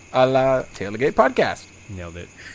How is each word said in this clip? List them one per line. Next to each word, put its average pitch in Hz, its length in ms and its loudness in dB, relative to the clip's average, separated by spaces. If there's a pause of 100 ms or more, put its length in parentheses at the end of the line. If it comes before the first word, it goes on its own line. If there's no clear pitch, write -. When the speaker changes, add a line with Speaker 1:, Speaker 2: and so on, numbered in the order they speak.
(120)
Speaker 1:
a 131 140 4
la 131 360 2 (120)
Tailgate 110 400 -4
Podcast. 226 520 2 (240)
Speaker 2:
Nailed 87 260 -12
it. 87 120 -14 (260)